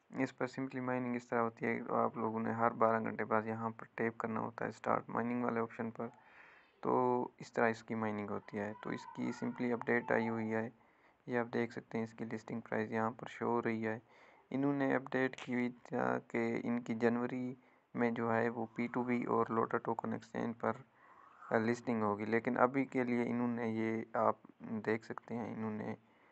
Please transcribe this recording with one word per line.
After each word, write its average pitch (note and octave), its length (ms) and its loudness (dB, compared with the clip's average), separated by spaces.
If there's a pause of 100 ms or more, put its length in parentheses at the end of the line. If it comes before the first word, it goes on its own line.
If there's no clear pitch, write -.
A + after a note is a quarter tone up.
(200)
इस C3 120 0
पर B2+ 160 -2
simply C3 320 -6
mining B2+ 360 -2
इस A#2+ 140 -8
तरह A#2+ 100 2
होती A#2 260 -2
है, A#2 180 0
तो A#2 100 -2
आप A#2 220 2
लोगों A2+ 240 0
ने A2 120 0
हर A#2 200 4
बारह A2+ 280 4
घंटे A2 240 -2
बाद A2 220 4
यहाँ A2+ 240 -2
पर - 160 -10 (100)
tape A2+ 240 0
करना A2+ 200 -2
होता A#2 240 -4
है A2 80 -2
start A2+ 380 2
mining A#2+ 340 0
वाले A#2 160 0
option A2+ 300 -4
पर। A#2 160 -6 (760)
तो B2 580 2
इस - 140 -14
तरह A#2+ 120 4
इसकी A2+ 280 -2
mining G#2 360 -2
होती G#2 260 -8
है। G#2 180 -2 (100)
तो - 80 -4
इसकी B2 400 -6
simply B2 400 -4
update A#2+ 400 0
आई A2+ 140 2
हुई A2+ 220 -2
है, A2 240 -2 (560)
ये B2 80 -2
आप A#2 100 2
देख A#2+ 260 -2
सकते - 260 -8
हैं, A2+ 60 -2
इसकी A2+ 200 -10
listing A2+ 380 -8
price A2 280 -2
यहाँ A2+ 200 0
पर B2 160 -10
शो - 200 -6
हो A#2 140 2
रही A2+ 220 0
है। A2 200 -2 (500)
इन्होंने C3+ 420 2
update C3 400 0
की - 180 -8
हुई B2 160 2
था B2+ 500 0
कि A#2 380 0
इनकी A#2+ 380 -2
जनवरी B2 600 2 (400)
में A#2+ 180 2
जो A#2 160 0
है A2+ 180 4
वो A#2 280 -2
पी A#2+ 120 0
टू B2 160 0
बी B2 200 2
और A2+ 260 4
लोटा A#2 280 2
Token A2+ 360 -2
Exchange A#2 400 -4
पर, A#2 300 -2 (680)
अ, A#2+ 60 6
listing A#2 440 2
होगी, G#2 220 0
लेकिन A2+ 320 2
अभी C3 280 4
के B2+ 200 0
लिए A#2+ 200 2
इन्होंने A#2+ 480 0
ये A2+ 340 0 (100)
आप A2 220 4 (240)
देख A2+ 420 -2
सकते - 300 -8
हैं, G#2+ 220 -6
इन्होंने A2 400 -4 (360)